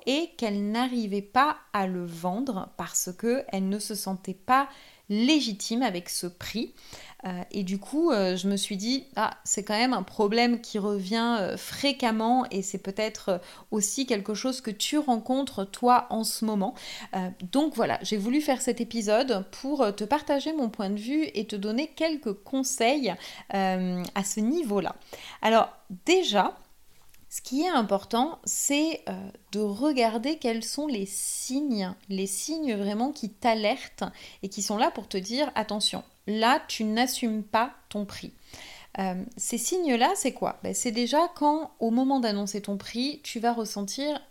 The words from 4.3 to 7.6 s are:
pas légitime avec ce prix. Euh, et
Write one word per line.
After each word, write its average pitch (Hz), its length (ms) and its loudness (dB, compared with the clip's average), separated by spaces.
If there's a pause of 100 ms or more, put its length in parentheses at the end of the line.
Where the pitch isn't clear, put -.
pas 262 360 4 (400)
légitime 233 720 2
avec 180 260 -2
ce - 180 -4
prix. - 460 -6 (520)
Euh, 180 160 -6 (100)
et 202 120 -4